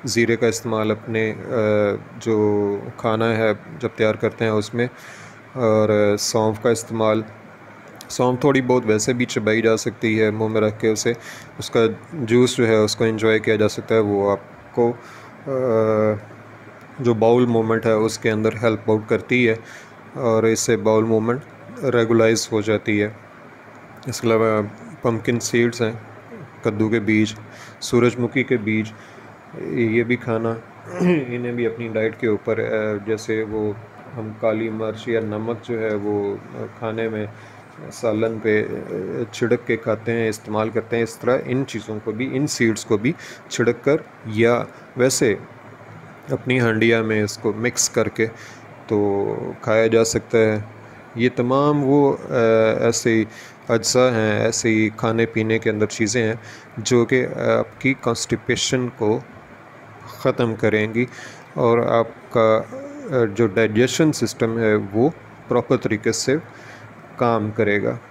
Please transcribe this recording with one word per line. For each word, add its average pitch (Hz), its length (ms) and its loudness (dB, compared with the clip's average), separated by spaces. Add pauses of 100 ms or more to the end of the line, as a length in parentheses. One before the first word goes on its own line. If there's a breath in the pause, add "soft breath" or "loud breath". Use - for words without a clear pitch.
ज़ीरे 113 300 2
का 117 120 0
इस्तेमाल 110 440 -2
अपने, 110 400 -2
अ, - 60 -8 (800)
जो 104 600 0 (200)
खाना 113 260 0
है 110 340 2 (220)
जब 113 140 -6
तैयार 107 200 2
करते 113 300 -2
हैं 110 60 2
उसमें, 117 380 -2 (680 loud breath)
और 107 640 4
सौंफ 110 440 0
का 120 80 4
इस्तेमाल, 110 520 0 (840)
सौंफ 127 340 0
थोड़ी 135 180 4
बहुत 123 240 2
वैसे 107 280 2
भी 123 120 0
चबाई 110 360 0
जा 110 140 4
सकती 110 420 -2
है 110 140 2
मुंह 110 220 -2
में 110 80 2
रख 107 180 0
के, 113 100 2
उसे, 117 260 0 (440 loud breath)
उसका 113 400 0 (260)
जूस 123 320 4
जो 120 80 4
है 110 140 4
उसको 107 260 2
enjoy 110 340 2
किया 110 160 2
जा 107 120 2
सकता 113 280 -2
है, 110 60 6
वो 101 280 2
आपको, 120 680 -2 (440 loud breath)
अ, 110 760 2 (840)
जो 120 140 4
बाउल 117 320 6
मूवमेंट 113 380 0
है 110 120 4
उसके 110 320 0
अंदर 107 280 0
हेल्प 110 320 0
आउट 107 180 0
करती 120 380 0
है 110 140 0 (580 loud breath)
और 113 300 2
इससे 113 300 0
बाउल 110 260 2
मूवमेंट 113 380 0 (420)
रेगुलाइज 113 680 2
हो 107 100 0
जाती 104 360 0
है। 107 180 -2 (960)
इसके 117 180 -6
अलावा 110 420 2 (340)
pumpkin 117 360 -2
seeds 120 420 0
हैं, 113 200 -4 (640)
कद्दू 107 240 0
के 113 100 0
बीज, 107 360 0 (460 loud breath)
सूरजमुखी 120 640 0
के 123 140 0
बीज, 107 340 -2 (760 loud breath)
ये 117 360 0
भी 120 120 0
खाना, 113 460 -4 (380)
<clears throat> 180 100 4
इन्हें 120 460 -2
भी 120 100 -2
अपनी 113 240 -4
diet 110 300 -2
के 120 80 0
ऊपर, 107 320 -2
अ, 107 480 -2
जैसे 110 360 -4
वो 107 320 -4 (380)
हम 110 280 -10
काली 113 280 0
मिर्च 110 400 -6
या 113 120 2
नमक 110 480 -6
जो 113 100 -4
है 110 160 -2
वो, 101 400 -2
अ, - 20 -12 (440)
खाने 113 280 -4
में 107 200 -6 (500 loud breath)
सालन 113 600 -2
पे, 107 220 2
अ, - 720 -6
छिड़क 120 340 0
के 113 100 0
खाते 110 340 -4
हैं, 113 180 0
इस्तेमाल 107 400 -4
करते 110 280 -2
हैं। 117 60 0
इस - 180 -8
तरह 123 260 2
इन 131 160 -2
चीज़ों 107 360 -8
को 110 120 -6
भी, 113 140 -4
इन 135 220 -2
seeds 113 360 0
को 110 140 2
भी 120 180 0 (360 loud breath)
छिड़क 120 240 2
कर 147 280 0 (240)
या 113 400 2 (300 loud breath)
वैसे 123 420 2 (920)
अपनी 127 260 -2
हांडिया 113 460 4
में 110 200 0
इसको 104 300 -2
mix 117 360 -2
करके 110 360 0 (640 loud breath)
तो 104 460 0 (280)
खाया 113 240 4
जा 113 160 4
सकता 113 340 -2
है। 107 440 0 (360 loud breath)
ये 123 120 4
तमाम 139 520 2
वो, 139 320 4
अ, - 200 -8 (480)
ऐसे 113 460 2 (420 loud breath)
अज्जा 123 440 2
हैं, 110 340 2
ऐसे 113 220 0
ही 110 200 2 (100)
खाने 113 260 2
पीने 110 340 -2
के 113 100 0
अंदर 107 160 0
चीज़ें 113 380 -2
हैं 113 160 -2 (400 loud breath)
जो 117 260 4
कि 127 180 2
आपकी 113 680 -2
constipation 123 960 -2
को 113 360 -2 (960)
ख़त्म 120 340 0
करेंगी 110 520 0 (500 loud breath)
और 117 220 4
आपका, 113 800 2
अ, 254 680 -4
जो 107 220 0
digestion 113 640 2
system 113 480 -2
है 107 160 4
वो 107 340 2 (400)
proper 123 260 2
तरीके 110 360 -2
से 131 260 0 (840 loud breath)
काम 113 320 0
करेगा 107 480 0 (120)